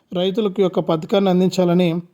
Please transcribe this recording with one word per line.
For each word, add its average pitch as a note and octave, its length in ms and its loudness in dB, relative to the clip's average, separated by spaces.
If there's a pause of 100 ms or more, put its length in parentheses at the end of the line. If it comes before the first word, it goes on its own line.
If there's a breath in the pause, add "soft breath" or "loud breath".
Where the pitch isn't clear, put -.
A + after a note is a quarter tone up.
(140 soft breath)
రైతులకు F#3+ 440 -2
ఈ G3 40 4
యొక్క F3+ 180 0
పథకాన్ని F3+ 500 0
అందించాలని F3+ 640 2 (200)